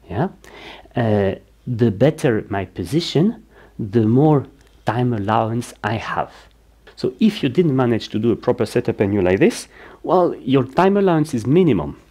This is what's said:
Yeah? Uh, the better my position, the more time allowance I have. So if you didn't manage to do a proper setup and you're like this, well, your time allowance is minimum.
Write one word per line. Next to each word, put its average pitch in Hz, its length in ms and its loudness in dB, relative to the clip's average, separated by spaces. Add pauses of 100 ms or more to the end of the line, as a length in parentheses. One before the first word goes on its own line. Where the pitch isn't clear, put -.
Yeah? 170 200 -4 (680)
Uh, 107 380 0 (320)
the 117 240 0
better 123 580 0
my 98 160 -6
position, 147 800 -2 (340)
the 110 280 0
more 135 400 4 (400)
time 123 260 -2
allowance 110 640 -2 (100)
I 110 120 -2
have. - 360 -6 (640)
So - 240 -4
if - 220 2
you 139 80 0
didn't 156 260 0
manage 117 320 0
to 107 100 -6
do 113 140 0
a 101 40 0
proper 117 280 -2
setup 117 360 -2
and 101 120 2
you're 104 100 0
like 92 160 2
this, 196 300 0 (340)
well, 160 340 0
your 131 280 0
time 196 320 2
allowance 170 380 0
is 110 120 -4
minimum. 123 520 2 (120)